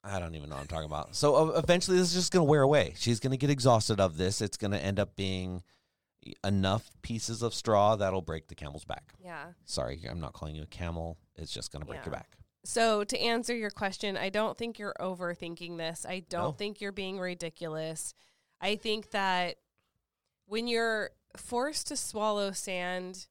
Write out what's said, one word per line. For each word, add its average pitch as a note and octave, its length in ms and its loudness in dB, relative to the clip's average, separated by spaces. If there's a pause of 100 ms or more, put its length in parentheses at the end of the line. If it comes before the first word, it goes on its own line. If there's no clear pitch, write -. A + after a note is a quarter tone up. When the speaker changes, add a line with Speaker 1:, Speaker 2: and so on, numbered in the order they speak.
Speaker 1:
I G2 160 -4
don't E2 160 -6
even D2+ 140 -10
know D2 60 -8
what C#2 80 -6
I'm D2+ 40 -12
talking D#2+ 180 -4
about. D2+ 300 -6
So, D3 200 4
uh, D#3 220 6
eventually, F3 400 4
this F3+ 120 4
is E3+ 40 -2
just F3+ 180 0
gonna F3+ 120 6
wear C#3+ 180 8
away. C3+ 360 6
She's A#2+ 220 2
gonna C3 180 0
get C#3+ 120 2
exhausted A#2+ 500 6
of F2 180 4
this. F#2 240 2
It's G#2 160 -2
gonna G2+ 200 0
end G2 220 0
up G2 160 0
being F#2 480 -4 (800)
enough F#2+ 460 2 (120)
pieces A2+ 400 -4
of A#2 120 0
straw G#2+ 420 6
that'll F#2+ 260 2
break D#2+ 260 -6
the - 80 -14
camel's D2+ 300 -10
back. - 340 -10
Speaker 2:
Yeah. E3+ 340 -14 (120)
Speaker 1:
Sorry, C#2 440 -4
I'm E2+ 100 -6
not C#2+ 140 -8
calling D#2 220 -10
you D#2 80 -8
a - 40 -12
camel. E2 500 -6 (180)
It's E2 160 -10
just - 200 -10
gonna D2 140 -10
break - 200 -12
your - 80 -6
Speaker 2:
Yeah. - 60 -8
Speaker 1:
back. - 180 -20 (280)
Speaker 2:
So A3+ 380 2
to G#3 160 -4
answer A#3 340 0
your G#3+ 180 -4
question, G3 440 -4
I F#3+ 140 -2
don't G#3 280 -2
think A#3 220 -8
you're G#3 220 -8
overthinking F3 760 -8
this. E3 300 -6
I F#3 140 -4
don't E3+ 220 -4
Speaker 1:
No. D3+ 100 0
Speaker 2:
think G#3 260 -6
you're G3+ 140 -6
being F#3+ 260 -6
ridiculous. D#3+ 960 -6 (480)
I G3+ 160 0
think G#3+ 340 -4
that F#3 460 0 (880)
when A3 240 -2
you're A3+ 420 0 (240)
forced C4 520 -4
to C#4+ 100 -6
swallow G#3 560 0
sand F3+ 760 -6